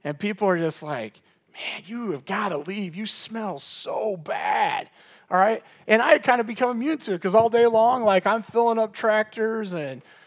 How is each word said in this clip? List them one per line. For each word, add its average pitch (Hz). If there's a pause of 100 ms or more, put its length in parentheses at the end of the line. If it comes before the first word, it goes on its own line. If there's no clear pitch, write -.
And 147
people 202
are 180
just 160
like, 127 (320)
"Man, -
you 220
have 139
gotta 196
leave. 180
You 214
smell 208
so -
bad." - (420)
All 185
right? 208 (240)
And 220
I 302
had 294
kind 247
of 220
become 240
immune 254
to 202
it 165
'cause 190
all 226
day 233
long, 233
like, 196
I'm 214
filling 233
up 220
tractors 214
and, 139 (260)